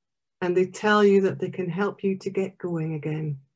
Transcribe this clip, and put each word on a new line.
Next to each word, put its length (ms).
and 160
they 100
tell 380
you 180
that 160
they 120
can 180
help 340
you 160
to 120
get 280
going 360
again. 440